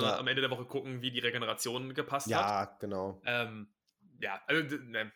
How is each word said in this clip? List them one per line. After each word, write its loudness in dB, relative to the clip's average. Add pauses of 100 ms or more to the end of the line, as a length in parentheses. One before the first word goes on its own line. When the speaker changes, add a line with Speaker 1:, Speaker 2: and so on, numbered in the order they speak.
Speaker 1:
Ja. 4
Speaker 2:
am -2
Ende 4
der 2
Woche -2
gucken, -4
wie 0
die -2
Regeneration 0
gepasst -2
Speaker 1:
Ja, 4
Speaker 2:
hat. -6
Speaker 1:
genau. -2
Speaker 2:
Ähm, -2 (460)
ja, -4
also, 6
d-, -6
ne, -4